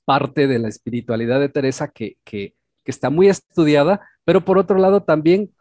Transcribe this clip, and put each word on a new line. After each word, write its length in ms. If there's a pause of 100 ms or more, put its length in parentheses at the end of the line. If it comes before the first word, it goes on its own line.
parte 420
de 100
la 120
espiritualidad 680
de 100
Teresa 400
que, 340
que, 320 (280)
que 80
está 200
muy 160
estudiada, 720 (240)
pero 180
por 140
otro 220
lado 240
también, 580